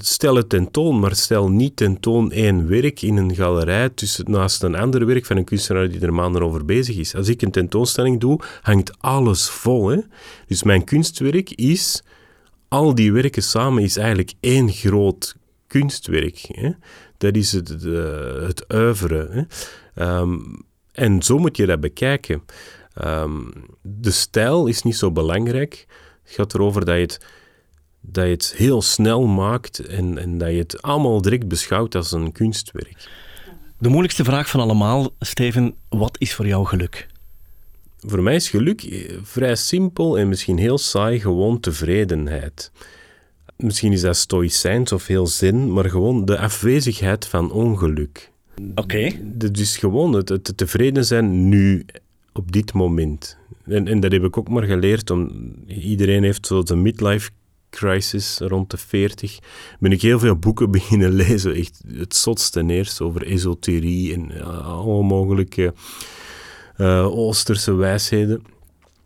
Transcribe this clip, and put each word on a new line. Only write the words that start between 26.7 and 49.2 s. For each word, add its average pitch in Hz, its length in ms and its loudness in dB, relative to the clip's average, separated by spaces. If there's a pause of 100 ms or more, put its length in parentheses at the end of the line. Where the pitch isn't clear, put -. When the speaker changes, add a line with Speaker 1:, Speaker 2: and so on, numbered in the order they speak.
Speaker 1:
dat 87 100 2
je 87 60 2
het, 87 200 -4 (800)
dat - 240 -2
je 90 60 2
het - 260 -2
heel 117 260 2
snel 117 440 2
maakt 101 520 0
en, 90 400 -4
en 87 200 -4
dat 85 120 -2
je 85 60 0
het - 260 -4
allemaal 127 400 0
direct 110 260 0
beschouwt 95 460 -2
als 90 180 -4
een 82 200 -4
kunstwerk. - 760 -6 (680)
Speaker 2:
De 117 100 2
moeilijkste 165 360 2
vraag 139 240 0
van 131 120 2
allemaal, 110 600 2
Steven, 123 540 0 (140)
wat 107 320 -2
is - 140 -4
voor 104 120 -2
jou 98 200 2
geluk? - 400 -4 (920)
Speaker 1:
Voor 101 240 -2
mij 117 120 2
is 170 160 0
geluk, 143 320 0
eh, 87 400 -12
vrij 123 340 -2
simpel 170 640 0
en 101 100 2
misschien 92 300 0
heel 120 200 2
saai, 110 420 -2
gewoon 101 400 0
tevredenheid. 78 1120 -2 (840)
Misschien 107 360 0
is 92 80 2
dat 87 160 2
stoïcijns 92 760 0
of 92 140 -4
heel 92 200 2
zen, 101 460 2
maar 95 180 2
gewoon 101 340 2
de 101 140 2
afwezigheid 107 880 0
van 85 260 -2
ongeluk. 90 800 -2 (440)
Speaker 2:
Oké. 104 360 -2 (120)